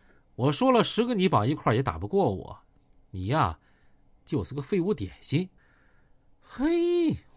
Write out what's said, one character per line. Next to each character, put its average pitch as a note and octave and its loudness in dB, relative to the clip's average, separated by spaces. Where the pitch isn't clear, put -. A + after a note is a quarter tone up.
我 B2+ 0
说 B3+ 2
了， A#3 6
十 - 0
个 A#3+ -4
泥 F#3 2
绑 A2 2
一 C#3+ 0
块 - -2
儿 G#2+ 2
也 C3 0
打 G2 -4
不 G2 -8
过 G2+ 0
我， - -12
你 F#2 -6
呀， A2+ 0
就 C3 -2
是 B2+ -10
个 C#3 -8
废 F#3 -2
物 F#3+ 0
点 F#2+ -10
心。 F3 -2
”“嘿， E4+ 0